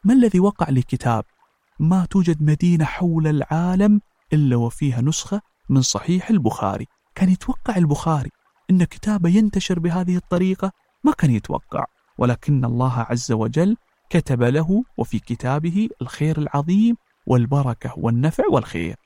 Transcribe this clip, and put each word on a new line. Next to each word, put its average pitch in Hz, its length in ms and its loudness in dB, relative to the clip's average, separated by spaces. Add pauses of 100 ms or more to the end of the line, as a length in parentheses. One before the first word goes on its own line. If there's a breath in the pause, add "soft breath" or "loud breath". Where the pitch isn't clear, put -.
ما 220 100 4
الذي 233 260 4
وقع 190 300 0
لكتاب؟ 123 540 0 (560)
ما 175 260 2
توجد 170 380 0
مدينة 156 420 2
حول 160 420 -2
العالم 180 720 2 (320)
إلا 143 220 2
وفيها 120 460 -2
نسخة 160 400 -4 (280)
من 135 120 4
صحيح - 480 -2
البخاري. 110 580 -2 (280)
كان 185 140 2
يتوقع 202 480 -2
البخاري 151 520 0 (420)
أن 180 120 4
كتابه 190 460 -2
ينتشر 196 500 2
بهذه 175 360 -2
الطريقة؟ 185 560 -2 (320)
ما 302 80 4
كان 147 200 2
يتوقع، - 540 -4 (320)
ولكن 127 480 0
الله 120 340 -2
عز 120 320 -4
وجل 127 460 0 (320)
كتب 135 340 0
له 160 400 0 (140)
وفي - 220 -4
كتابه 160 680 -4 (120)
الخير 151 360 -4
العظيم 175 580 0 (320)
والبركة 127 720 0
والنفع 120 540 0
والخير. 87 440 -2 (100)